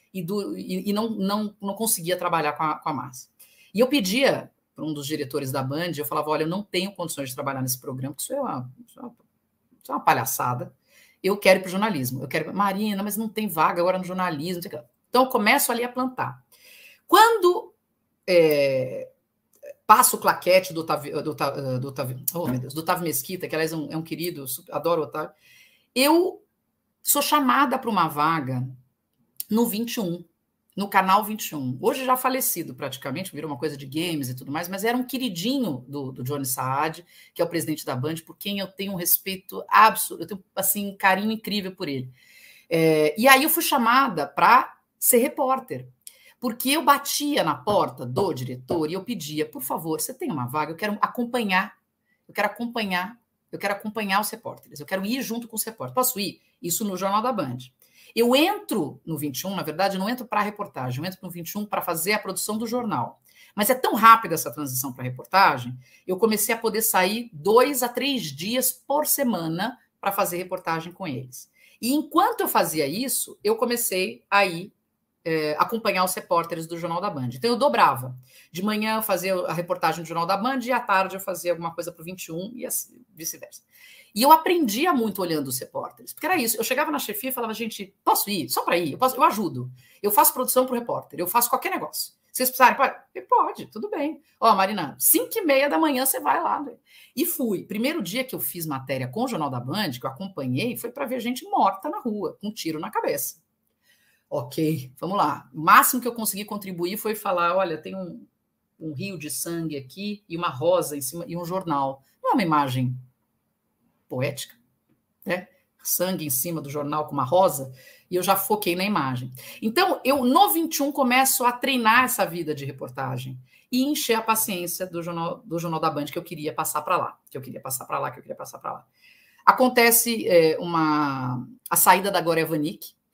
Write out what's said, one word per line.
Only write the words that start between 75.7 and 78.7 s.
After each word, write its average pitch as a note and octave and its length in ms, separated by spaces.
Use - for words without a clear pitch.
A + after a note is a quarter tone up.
os F#3 100
repórteres E3+ 540
do E3+ 100
Jornal E3+ 220
da G3+ 100
Band. C3 240
Então, A#3 160
eu A#3+ 60
dobrava. E3+ 600
De E3+ 100
manhã, G#3+ 340